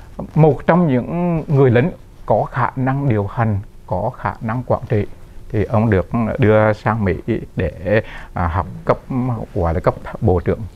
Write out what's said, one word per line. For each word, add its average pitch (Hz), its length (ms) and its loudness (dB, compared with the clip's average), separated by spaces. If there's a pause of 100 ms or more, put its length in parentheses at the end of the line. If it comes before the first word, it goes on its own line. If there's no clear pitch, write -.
(360)
một 151 320 4
trong 175 200 4
những 160 600 0
người 135 240 6
lính 123 200 4 (340)
có 113 180 2
khả - 320 -2
năng 135 340 0
điều 104 180 2
hành, 107 320 0 (280)
có 98 220 -4
khả 104 320 -6
năng 113 220 -4
quản 113 260 -2
trị, 104 160 0 (460)
thì 104 120 2
ông 113 260 2
được 95 200 2 (300)
đưa 107 340 4
sang 107 320 -2
Mỹ 90 100 0 (400)
để, 92 460 0 (320)
à, 90 140 -2
học 85 200 -2 (180)
cấp, 123 120 2 (580)
gọi 85 180 0
là 87 60 -2
cấp - 140 0 (280)
bộ 92 180 4
trưởng, 87 200 -2 (160)